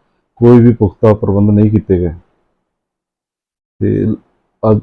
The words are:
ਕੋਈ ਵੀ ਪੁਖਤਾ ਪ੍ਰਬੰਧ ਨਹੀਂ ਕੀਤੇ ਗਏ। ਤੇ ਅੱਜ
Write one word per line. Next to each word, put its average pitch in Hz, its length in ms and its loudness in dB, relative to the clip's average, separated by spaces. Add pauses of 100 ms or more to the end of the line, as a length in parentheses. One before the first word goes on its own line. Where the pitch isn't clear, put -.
(360)
ਕੋਈ 120 240 4
ਵੀ 117 140 2
ਪੁਖਤਾ 107 400 0
ਪ੍ਰਬੰਧ 101 360 -2
ਨਹੀਂ 104 200 2
ਕੀਤੇ 95 280 -2
ਗਏ। 87 160 -4 (1700)
ਤੇ 104 260 -4 (640)
ਅੱਜ 107 120 0